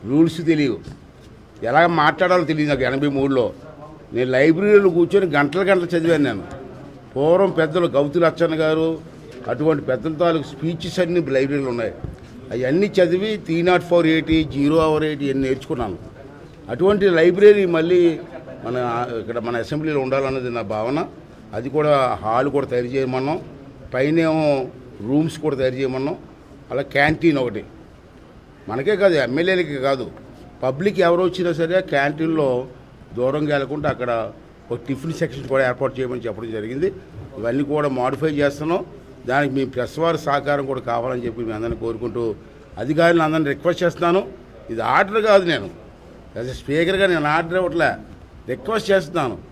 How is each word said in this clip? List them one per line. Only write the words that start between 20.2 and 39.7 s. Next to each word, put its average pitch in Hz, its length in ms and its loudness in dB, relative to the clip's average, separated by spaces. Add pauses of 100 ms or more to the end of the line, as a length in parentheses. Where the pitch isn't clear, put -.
నా 117 120 -4
భావన. 110 420 -4 (500)
అది 120 160 -6
కూడా 139 520 2
హాల్ 120 260 2
కూడా 139 180 0
తయారు 123 200 -2
చేయమన్నాం, 131 540 -2 (540)
పైనేమో 151 720 2 (340)
రూమ్స్ 147 380 0
కూడా 147 180 -2
తయారు 127 180 0
చేయమన్నాం, 135 420 -4 (540)
అలా 131 120 -4
క్యాంటీన్ 147 560 2
ఒకటి. 110 260 -4 (1040)
మనకే 139 280 -2
కాదు, 185 180 4
ఎమ్మెల్యేలకి 156 640 0
కాదు, 131 340 0 (520)
పబ్లిక్ 156 380 -2
ఎవరు 175 220 4
వచ్చినా 175 300 0
సరే 170 280 0
క్యాంటీన్లో 147 840 0 (500)
దూరంగా 143 400 0
వెళ్ళకుండా 143 340 -2
అక్కడ 117 420 -4 (380)
ఒక 120 80 -4 (100)
టిఫిన్ 143 240 -6
సెక్షన్ 131 360 -6
కూడా 131 200 2
ఏర్పాటు 127 320 -4
చేయమని 123 200 -4
చెప్పడం 110 300 -8
జరిగింది. 113 360 -4 (520)
ఇవన్నీ 120 260 -2
కూడా 147 240 -2
మాడిఫై 135 400 -2
చేస్తున్నాం. 147 560 -2 (420)
దానికి 135 280 0
మీ 135 100 0
ప్రెస్ 127 340 -6